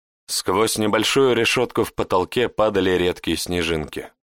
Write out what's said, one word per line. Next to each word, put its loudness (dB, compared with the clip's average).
Сквозь 0
небольшую 2
решётку 0
в -12
потолке 0
падали 0
редкие 0
снежинки. -4